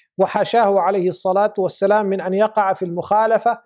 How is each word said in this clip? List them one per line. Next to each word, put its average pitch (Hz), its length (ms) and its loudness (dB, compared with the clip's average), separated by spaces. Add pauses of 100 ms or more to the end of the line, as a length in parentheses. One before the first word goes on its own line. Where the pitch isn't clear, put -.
(180)
وحاشاه 196 640 2
عليه 185 300 0
الصلاة 196 480 0
والسلام 202 480 0
من 196 160 -2
أن 185 120 -4
يقع 208 400 0
في 185 120 -4
المخالفة، 214 800 0